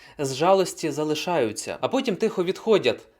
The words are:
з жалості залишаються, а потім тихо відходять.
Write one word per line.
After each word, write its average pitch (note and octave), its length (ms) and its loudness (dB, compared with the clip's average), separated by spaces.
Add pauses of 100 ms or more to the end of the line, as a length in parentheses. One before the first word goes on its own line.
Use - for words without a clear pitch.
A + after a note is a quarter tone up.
(200)
з C3+ 160 -2
жалості E3+ 560 2
залишаються, D3 920 -2
а - 60 2
потім A#3+ 280 0
тихо G#3 280 -2
відходять. E3+ 640 0 (120)